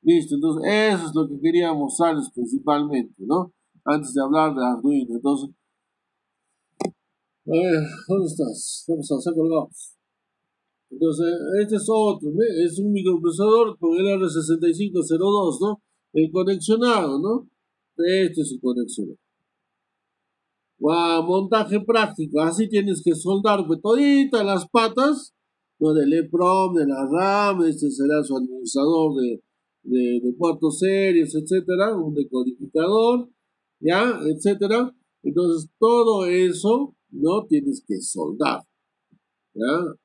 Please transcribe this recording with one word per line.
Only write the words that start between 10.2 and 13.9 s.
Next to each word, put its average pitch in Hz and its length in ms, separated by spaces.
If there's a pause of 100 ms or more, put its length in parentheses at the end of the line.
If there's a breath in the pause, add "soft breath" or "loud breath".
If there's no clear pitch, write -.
Entonces, 156 360 (340)
este 208 160
es 202 140
otro, 208 420
¿ve? 196 120 (200)
Es 170 140
un 208 120
microprocesador 190 880
con 170 200